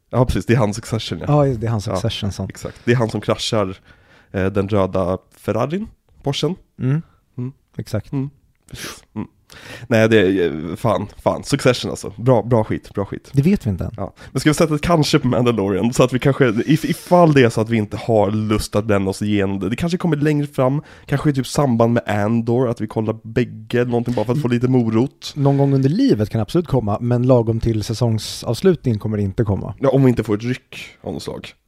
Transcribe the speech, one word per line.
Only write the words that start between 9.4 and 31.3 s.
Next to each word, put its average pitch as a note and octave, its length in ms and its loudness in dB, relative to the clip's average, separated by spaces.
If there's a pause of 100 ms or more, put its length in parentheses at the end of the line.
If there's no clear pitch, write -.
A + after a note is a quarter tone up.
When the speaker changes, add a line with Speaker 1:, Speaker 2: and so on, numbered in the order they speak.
Speaker 1:
Nej, A2+ 200 4
det A2+ 100 6
är, F2 520 2
eh, F2+ 60 -8
fan, G2+ 300 -2 (160)
fan. F2 220 0
Succession B2 460 0
alltså. - 260 -10
Bra, A#2+ 260 2
bra A2+ 220 0
skit, - 300 -8
bra G2+ 100 -4
skit. - 280 -12
Speaker 2:
Det C#3 100 2
vet F#3+ 240 0
vi A2 40 -2
inte F2+ 140 -4
än. F#2 120 -8
Speaker 1:
Ja. - 180 -10 (180)
Men C3 80 -6
ska D3+ 100 2
vi D3 40 4
sätta D3+ 200 2
ett D3 60 -2
kanske D#3+ 380 2
på C3 100 -2
Mandalorian, A2+ 640 0
så - 100 2
att B2+ 100 2
vi B2+ 60 0
kanske, C#3 320 2
if-, A#2 400 0
ifall F3 420 4
det C#3 100 6
är A#2 80 6
så A2+ 100 -2
att A2 80 -2
vi A#2 80 0
inte G#2+ 200 -2
har G#2+ 340 2
lust G#2+ 460 0
att G#2 80 0
bränna G2+ 260 0
oss G2 120 -6
igenom G2 380 0
det. A#2+ 80 -2
Det B2 80 -4
kanske E3+ 220 -2
kommer D3 180 0
längre D3 300 0
fram, C#3 360 0 (240)
kanske C#3 240 0
i - 20 4
typ C3 140 -4
samband A#2 460 2
med A#2+ 140 2
Andor, A#2 640 0
att A#2 120 -6
vi G#2+ 60 -4
kollar A2 360 -4
bägge A2 580 -2
eller B2 100 0
någonting A#2+ 240 0
bara A2 100 0
för B2 80 0
att C#3+ 100 -2
få A#2+ 60 0
lite B2 200 2
morot. B2 680 0
Speaker 2:
Någon C#3 220 2
gång C#3 160 2
under C3+ 140 2
livet D#3+ 420 2
kan A2+ 100 -2
absolut E3 280 -2
komma, A2 320 0
men A#2+ 260 0
lagom A#2 340 2
till A2 220 0
säsongsavslutningen A#2 1160 -2
kommer A2 180 -4
det G#2 60 0
inte G2 220 0
komma. G2 360 -2
Speaker 1:
Ja, C3+ 80 2
om C3+ 140 4
vi C3 60 6
inte A#2 160 2
får G#2+ 100 -2
ett G#2+ 100 -2
ryck - 400 -8 (160)
av G2 120 -8
något C#2+ 100 -10
slag. - 260 -12 (200)